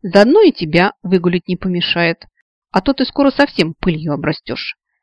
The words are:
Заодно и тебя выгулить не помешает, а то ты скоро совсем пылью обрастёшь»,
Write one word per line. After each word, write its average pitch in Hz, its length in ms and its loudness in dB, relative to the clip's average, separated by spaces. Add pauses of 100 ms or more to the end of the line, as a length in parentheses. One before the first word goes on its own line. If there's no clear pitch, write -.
Заодно 220 400 4
и 339 100 6
тебя 175 400 0 (100)
выгулить 175 460 0
не 180 80 -2
помешает, 175 680 -2 (440)
а 190 120 -2
то 277 100 0
ты 262 120 -2
скоро 277 260 2
совсем 180 440 -2
пылью 156 380 -4
обрастёшь», - 640 -6 (260)